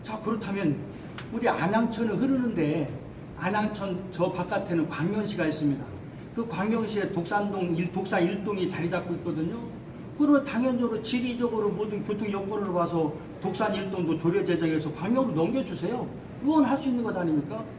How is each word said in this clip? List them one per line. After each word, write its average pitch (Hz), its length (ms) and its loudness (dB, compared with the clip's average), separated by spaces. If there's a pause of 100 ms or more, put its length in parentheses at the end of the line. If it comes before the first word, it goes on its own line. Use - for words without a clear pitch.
자, 214 160 -8
그렇다면 196 580 0 (540)
우리 226 160 0
안양천은 220 720 2
흐르는데 175 800 2 (380)
안양천 196 720 -2
저 180 200 2
바깥에는 170 580 0
광명시가 175 580 0
있습니다. 147 360 0 (520)
그 226 120 -2
광명시에 208 640 0
독산동 185 640 0
일, 175 160 0
독산 - 320 2
일 190 200 0
동이 190 260 0
자리 165 200 -2
잡고 175 260 -2
있거든요. 170 420 -2 (600)
그러면 285 260 6
당연적으로 233 580 2
지리적으로 233 680 0
모든 208 340 -2
교통 208 280 -2
여건을 196 420 -2
봐서 165 400 2 (280)
독산 202 340 0
일 190 160 -4
동도 165 240 0
조례 185 300 2
제정해서 160 480 2
광명으로 233 400 2
넘겨주세요. 208 760 0 (360)
의원 302 220 6
할 254 120 2
수 269 120 0
있는 240 140 2
것 208 120 -2
아닙니까? 160 480 0 (160)